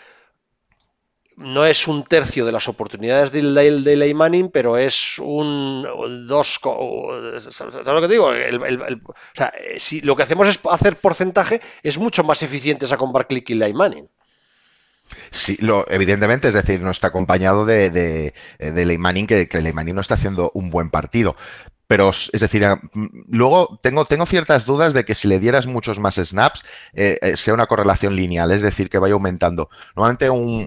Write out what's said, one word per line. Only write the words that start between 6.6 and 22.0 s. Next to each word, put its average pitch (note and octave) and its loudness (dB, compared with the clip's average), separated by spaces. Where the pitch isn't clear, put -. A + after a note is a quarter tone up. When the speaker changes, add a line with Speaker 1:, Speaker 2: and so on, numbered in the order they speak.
Speaker 1:
¿sabes B2+ -14
lo C3+ 0
que E3+ 2
te G3 2
digo? E3+ 4
El, A#2+ -4
el, C3 -4
el, B2 -8
o - -20
sea, - -2
eh, - -12
si D#3 -6
lo C#3 0
que D3 0
hacemos F3+ 4
es G3+ 0
hacer F3 2
porcentaje, F#3 0
es D3 -4
mucho G3+ 0
más D3+ 0
eficiente C#3 -4
Saquon C3 -2
Barkley B2+ -2
que A#2+ -8
Eli G#2+ 0
Manning. F3+ -2
Speaker 2:
Sí, - -4
lo, G#2+ 0
evidentemente, G#2 0
es G#2+ 2
decir, F#2+ 0
no F#2 -4
está - -2
acompañado F#2+ 2
de, G#2+ 4
de, D#2+ -2
de D#2+ -4
Eli E2+ 2
Manning, F2+ -2
que, G2 2
que F2 -4
Eli D#2+ -2
Manning D#2+ -6
no G2 -4
está G2 -2
haciendo F#2+ -2
un F#2 -6
buen E2 -2
partido. F2 -2
Pero, G2 6